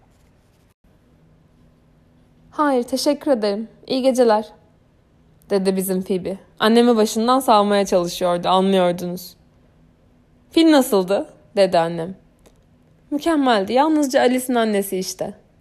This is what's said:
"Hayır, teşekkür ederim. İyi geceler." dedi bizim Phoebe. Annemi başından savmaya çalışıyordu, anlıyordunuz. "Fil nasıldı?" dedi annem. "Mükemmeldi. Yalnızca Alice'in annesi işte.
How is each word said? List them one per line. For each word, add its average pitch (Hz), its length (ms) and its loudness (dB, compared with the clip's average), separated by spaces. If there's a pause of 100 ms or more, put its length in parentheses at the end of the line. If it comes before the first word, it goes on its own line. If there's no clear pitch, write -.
(2500)
"Hayır, 277 320 0
teşekkür 285 480 -2
ederim. 214 380 -2 (180)
İyi 262 160 -4
geceler." 240 460 2 (1000)
dedi 190 260 0
bizim 190 260 -4
Phoebe. 190 360 -6 (200)
Annemi 233 380 2
başından 226 440 0
savmaya 208 460 2
çalışıyordu, 175 640 -2
anlıyordunuz. 180 880 0 (1120)
"Fil 330 220 4
nasıldı?" 220 540 0 (300)
dedi 190 220 4
annem. 170 360 -4 (960)
"Mükemmeldi. 269 640 0
Yalnızca 285 480 2
Alice'in 254 340 -2
annesi 202 440 -2
işte. 196 360 -10 (260)